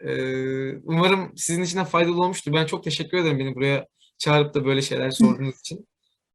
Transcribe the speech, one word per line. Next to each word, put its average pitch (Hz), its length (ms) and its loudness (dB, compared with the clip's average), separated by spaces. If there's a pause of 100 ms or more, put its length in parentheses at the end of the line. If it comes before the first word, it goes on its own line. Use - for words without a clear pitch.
Ee, 131 760 -4
umarım 180 600 2
sizin 170 260 -2
için 175 160 -2
de 185 60 0
faydalı 175 380 2
olmuştur. 180 300 -2
Ben 156 140 2
çok 175 180 -6
teşekkür 165 340 -4
ederim 156 200 2
beni 135 160 -4
buraya 135 320 0 (320)
çağırıp 147 360 2
da 135 100 0
böyle 135 180 2
şeyler 131 280 -2
sorduğunuz 135 500 2
için. - 280 -14 (460)